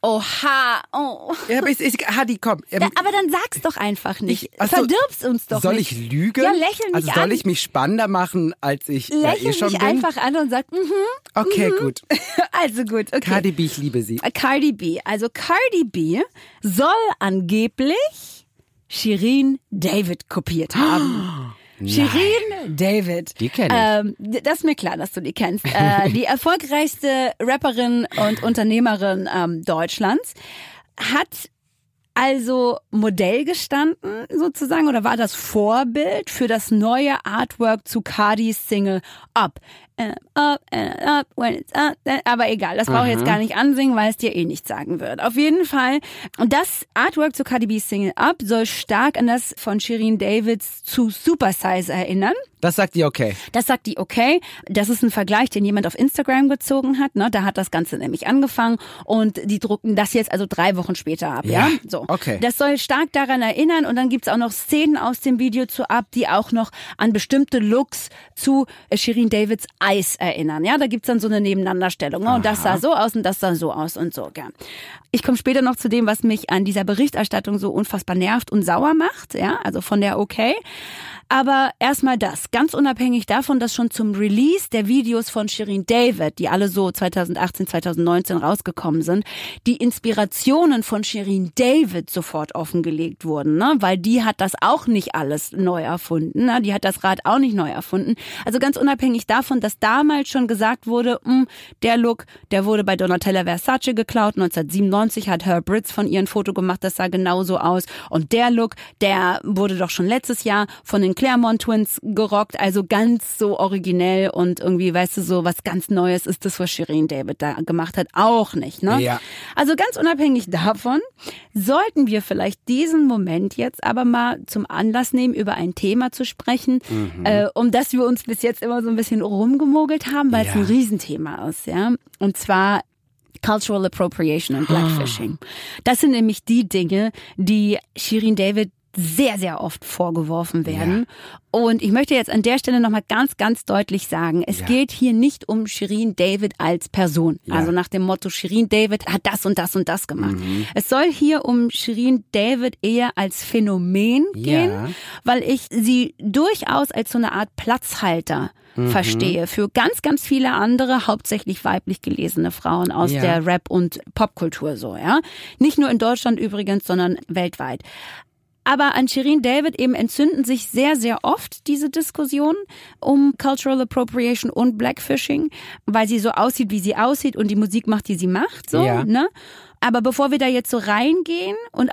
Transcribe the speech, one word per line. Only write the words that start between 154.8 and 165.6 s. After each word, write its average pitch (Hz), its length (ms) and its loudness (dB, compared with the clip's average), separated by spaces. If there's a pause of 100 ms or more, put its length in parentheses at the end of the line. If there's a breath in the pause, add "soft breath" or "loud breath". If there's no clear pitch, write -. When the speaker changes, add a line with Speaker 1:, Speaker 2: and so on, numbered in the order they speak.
Speaker 1:
weil 247 220 2
ich - 260 0
sie 240 480 2
durchaus 285 720 0
als - 220 -6
so 240 60 0
eine 233 140 0
Art 208 220 -4
Platzhalter 165 960 -2 (240 soft breath)
Speaker 2:
Mhm. 123 140 0
Speaker 1:
verstehe. 123 580 0
Für 208 220 -2
ganz, 294 340 0
ganz 294 240 0
viele 262 280 2
andere, 247 520 2
hauptsächlich 214 580 -4
weiblich - 380 -2
gelesene 170 480 -2
Frauen 170 400 -2
aus 165 220 0
Speaker 2:
Ja. 139 80 0
Speaker 1:
der 170 260 2
Rap- 180 240 0
und 175 300 0 (140)
Popkultur 156 640 -4
so, 104 200 -10
ja. 214 240 2 (380 loud breath)
Nicht 294 200 4